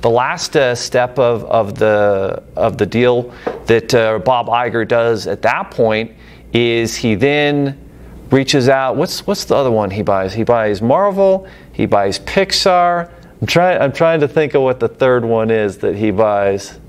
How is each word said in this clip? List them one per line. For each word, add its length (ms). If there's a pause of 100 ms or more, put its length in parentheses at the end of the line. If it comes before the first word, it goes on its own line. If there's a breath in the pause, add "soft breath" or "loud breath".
the 100
last, 460
uh, 180
step 440
of, 260
of 320
the, 640 (140)
of 220
the 80
deal 480 (320 loud breath)
that, 280
uh, 260
Bob 260
Iger 400
does 400
at 160
that 280
point 420 (400 loud breath)
is 440
he 200
then 640 (520 loud breath)
reaches 380
out. 280
What's, 300
what's 180
the 120
other 140
one 200
he 120
buys? 300
He 120
buys 360
Marvel. 680 (240 loud breath)
He 140
buys 340
Pixar. 920 (300 loud breath)
I'm 60
try-, 300
I'm 160
trying 280
to 80
think 260
of 80
what 160
the 100
third 360
one 260
is 280
that 180
he 160
buys. 680 (100)